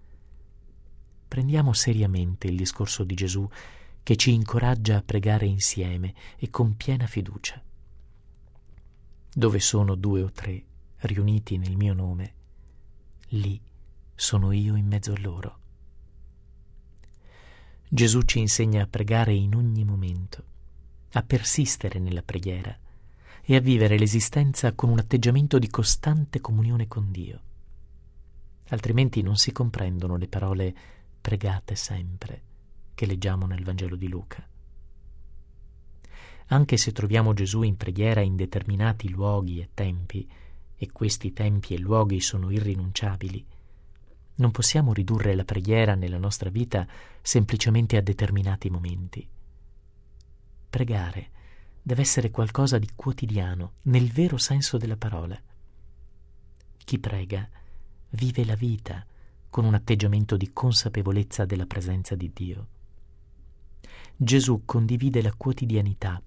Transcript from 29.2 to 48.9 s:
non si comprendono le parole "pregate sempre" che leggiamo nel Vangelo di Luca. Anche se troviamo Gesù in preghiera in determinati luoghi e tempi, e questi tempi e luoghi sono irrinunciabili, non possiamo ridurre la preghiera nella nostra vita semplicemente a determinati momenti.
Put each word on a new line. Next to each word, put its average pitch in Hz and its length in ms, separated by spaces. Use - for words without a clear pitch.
non 98 140
si - 160
comprendono 92 640
le 87 120
parole 95 480
"pregate 98 560
sempre" 90 680
che - 120
leggiamo 95 420
nel 90 160
Vangelo 92 320
di 92 120
Luca. - 400
Anche 139 300
se - 140
troviamo 107 420
Gesù 101 300
in 101 140
preghiera 104 440
in 95 140
determinati 101 760
luoghi 95 500
e 87 140
tempi, 90 560
e - 160
questi 104 400
tempi 101 420
e 87 60
luoghi 101 400
sono 92 300
irrinunciabili, 98 960
non 123 160
possiamo 123 420
ridurre 104 420
la 95 100
preghiera 104 500
nella 90 220
nostra 95 320
vita 104 380
semplicemente 113 760
a 101 40
determinati 98 680
momenti. 90 580